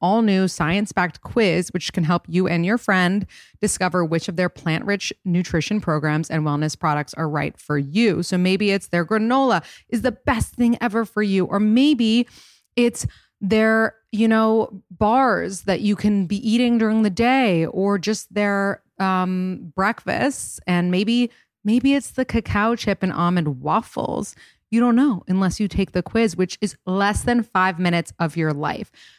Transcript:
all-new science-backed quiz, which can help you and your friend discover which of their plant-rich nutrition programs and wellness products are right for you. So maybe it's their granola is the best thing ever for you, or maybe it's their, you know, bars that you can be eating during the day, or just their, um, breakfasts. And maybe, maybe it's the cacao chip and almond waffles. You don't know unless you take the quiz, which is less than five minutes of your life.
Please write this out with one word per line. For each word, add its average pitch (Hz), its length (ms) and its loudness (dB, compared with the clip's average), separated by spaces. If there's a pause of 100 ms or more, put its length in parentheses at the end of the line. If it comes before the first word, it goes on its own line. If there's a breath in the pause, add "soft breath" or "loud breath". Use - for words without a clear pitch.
all-new 190 480 2
science-backed 180 720 -2
quiz, 180 480 0
which - 240 -6
can 175 100 0
help 175 240 0
you 180 180 0
and 170 200 0
your 226 120 0
friend 185 480 0 (360 loud breath)
discover 180 420 0
which 165 240 -2
of 170 80 -8
their 180 140 0
plant-rich - 640 -4 (100)
nutrition 175 560 0
programs 151 500 -2
and 156 140 -2
wellness 147 340 -2
products 147 360 -2
are 156 160 -6
right 147 280 -4
for 147 200 -4
you. 170 440 0
So 180 160 -2
maybe 190 340 2
it's 196 160 -2
their 170 180 -2
granola 220 580 0 (240 loud breath)
is 226 140 -4
the 247 100 0
best - 440 -4
thing 240 260 2
ever 226 240 -2
for 208 180 -2
you, 190 220 2
or 202 160 -2
maybe 233 680 4 (480 loud breath)
it's 240 320 0 (340 loud breath)
their, 220 540 2 (160)
you 226 160 2
know, 220 640 2
bars 208 680 0
that 190 200 -2
you 208 140 2
can 202 320 0
be 202 100 -4 (120)
eating 240 280 2
during 220 240 2
the 214 80 4
day, 226 560 2
or 196 320 0
just 208 360 -4
their, 202 480 -2 (180)
um, 185 760 -2
breakfasts. - 880 -4
And 180 260 0
maybe, 226 380 0 (360 soft breath)
maybe 254 280 2
it's 277 180 -2
the 254 140 -2
cacao 226 500 0
chip 202 280 -2
and 185 80 0
almond 170 480 0
waffles. - 720 -4 (380 soft breath)
You 226 80 2
don't 240 160 4
know 247 320 2
unless 185 320 0
you 208 80 0
take - 240 -2
the 185 100 -2
quiz, 214 360 0
which 180 240 -2
is - 240 -4
less 202 380 0
than 240 200 0
five 185 360 0
minutes 170 380 0
of 170 200 -2
your 156 160 0
life. - 380 -6 (280 loud breath)